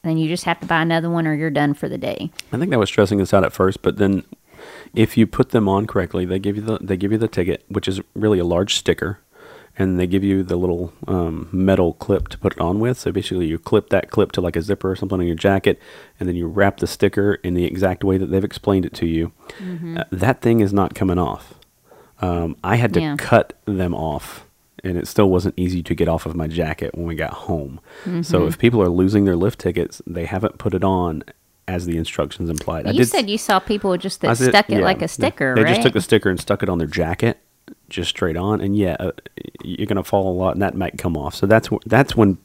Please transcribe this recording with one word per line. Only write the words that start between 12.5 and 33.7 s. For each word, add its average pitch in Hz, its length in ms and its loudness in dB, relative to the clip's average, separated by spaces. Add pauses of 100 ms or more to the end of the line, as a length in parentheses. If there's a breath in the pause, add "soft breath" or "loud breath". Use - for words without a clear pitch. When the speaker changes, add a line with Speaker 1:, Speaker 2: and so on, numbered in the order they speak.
Speaker 2:
it - 80 -16
on 87 200 0
with. 123 180 0
So - 140 -4
basically 92 340 -2
you 80 120 -2
clip - 320 0
that - 200 2
clip 104 220 2
to, - 80 -2
like, 90 160 -2
a 85 60 0
zipper 95 280 -2
or 90 60 -2
something 95 240 -2
on 87 60 0
your 85 100 0
jacket, 98 420 2 (420 loud breath)
and 92 80 -2
then 90 80 -2
you 85 120 -4
wrap 98 300 2
the 90 80 0
sticker 101 560 2
in - 120 -2
the 87 100 2
exact 92 400 -2
way 95 140 2
that 95 80 0
they've 95 180 0
explained 98 400 0
it 85 100 -8
to - 120 -4
you. 82 260 -2 (260 loud breath)
Speaker 1:
Mm-hmm. 170 400 -8
Speaker 2:
Uh, - 120 -6
that 95 320 0
thing 117 180 4
is 98 120 2
not 98 220 0
coming 92 240 0
off. 67 360 -4 (680 soft breath)
Um, 85 420 -2
I 95 140 0
had 117 180 0
to - 60 4
Speaker 1:
Yeah. 151 160 -4
Speaker 2:
cut - 380 2 (100)
them 92 300 -2
off, - 520 -6 (360)
and 92 140 -4
it 85 120 -4
still 104 200 4
wasn't 92 300 2
easy 90 240 -2
to 85 120 -4
get 82 140 2
off 82 180 -2
of 80 100 -8
my 80 100 -2
jacket 80 480 -4
when 85 120 -6
we 82 80 -6
got 78 180 -6
home. 71 480 -6 (240 loud breath)
So 175 60 -6 (280)
Speaker 1:
Mm-hmm. 85 100 2
Speaker 2:
if 160 100 -4
people 120 220 4
are 92 80 4
losing 95 360 4
their 92 120 2
lift 95 220 0
tickets, - 480 -4
they 85 180 -8
haven't 95 340 -4
put 98 160 -2
it 92 100 0
on 90 380 0 (440)
as 87 200 -4
the 85 100 -2
instructions 82 540 -4
implied. 80 360 -6
I - 40 -2
Speaker 1:
You - 80 2
Speaker 2:
did 123 80 6
s- 110 40 -4
Speaker 1:
said 262 180 0
you 208 100 -2
saw 202 200 0
people 202 380 -2